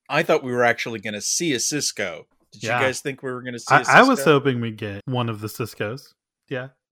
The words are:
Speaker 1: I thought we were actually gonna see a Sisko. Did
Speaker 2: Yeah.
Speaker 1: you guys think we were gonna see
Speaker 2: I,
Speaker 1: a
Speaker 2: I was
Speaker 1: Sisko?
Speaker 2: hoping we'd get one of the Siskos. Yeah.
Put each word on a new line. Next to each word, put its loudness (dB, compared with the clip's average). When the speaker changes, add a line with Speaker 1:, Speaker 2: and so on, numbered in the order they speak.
Speaker 1:
I 0
thought 2
we -6
were 4
actually 2
gonna -8
see -2
a 0
Sisko. -4
Did -16
Speaker 2:
Yeah. 0
Speaker 1:
you 0
guys -4
think -8
we -8
were -10
gonna -10
see 2
Speaker 2:
I, 6
Speaker 1:
a -4
Speaker 2:
I 8
was 4
Speaker 1:
Sisko? -2
Speaker 2:
hoping 4
we'd -6
get -8
one -2
of -8
the -6
Siskos. -8
Yeah. -8